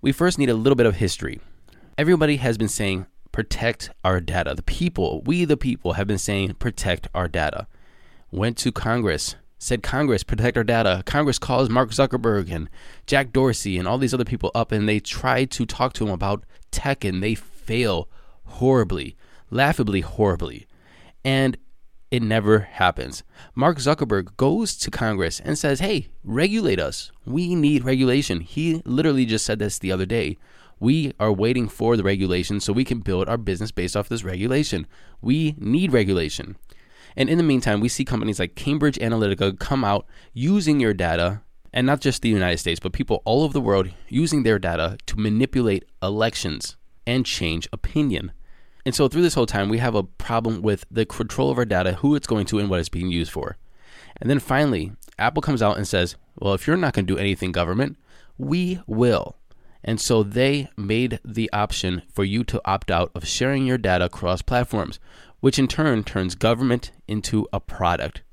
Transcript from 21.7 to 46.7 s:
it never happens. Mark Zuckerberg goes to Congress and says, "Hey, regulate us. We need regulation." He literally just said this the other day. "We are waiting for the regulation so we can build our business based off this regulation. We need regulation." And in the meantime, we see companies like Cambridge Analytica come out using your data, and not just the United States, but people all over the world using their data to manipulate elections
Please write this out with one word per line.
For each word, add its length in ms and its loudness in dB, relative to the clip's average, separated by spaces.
it 120 0
never 380 4
happens. 640 -2
Mark 220 2
Zuckerberg 580 0
goes 400 0
to 160 -6
Congress 480 -2
and 180 -4
says, 220 0
"Hey, 300 -2
regulate 520 0
us. 320 -6
We 300 -2
need 300 4
regulation." 560 2
He 420 -2
literally 420 2
just 200 0
said 140 -2
this 200 -4
the 140 -2
other 120 0
day. 320 -2
"We 440 2
are 100 2
waiting 380 2
for 260 2
the 80 0
regulation 560 0
so 140 -2
we 100 2
can 160 -2
build 300 -2
our 80 0
business 340 -4
based 240 -4
off 140 -2
this 160 -6
regulation. 640 0
We 360 0
need 360 0
regulation." 640 0
And 140 2
in 80 4
the 80 4
meantime, 340 2
we 80 2
see 160 -2
companies 360 -2
like 160 -4
Cambridge 440 0
Analytica 580 0
come 280 0
out 200 0
using 480 2
your 120 4
data, 500 0
and 140 2
not 140 2
just 200 0
the 80 0
United 280 2
States, 240 -2
but 100 -4
people 320 -2
all 200 2
over 100 0
the 80 2
world 260 4
using 340 2
their 160 4
data 460 -2
to 120 -4
manipulate 680 2
elections 720 -2